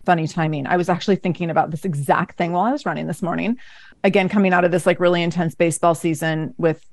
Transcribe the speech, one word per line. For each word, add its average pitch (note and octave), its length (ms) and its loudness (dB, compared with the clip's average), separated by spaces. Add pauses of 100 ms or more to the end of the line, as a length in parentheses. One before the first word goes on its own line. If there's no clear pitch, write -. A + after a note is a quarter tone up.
funny E3 220 2
timing. D#3 380 -4
I F3+ 120 0
was F3 100 -2
actually F3+ 300 0
thinking E3+ 320 -4
about D#3 220 0
this E3 120 -8
exact D#3+ 540 -2
thing E3+ 160 -2
while F3+ 100 2
I A#3 80 0
was C#4+ 140 -4
running D#3+ 220 -4
this E3 140 -8
morning. F3 360 -2 (460)
Again, F#3+ 260 2
coming G3 240 2
out F3 100 4
of F3 80 2
this, F3+ 140 0
like, F3 140 2
really F3 220 2
intense E3+ 340 -2
baseball E3+ 380 2
season D#3+ 640 -4
with D#3+ 360 -2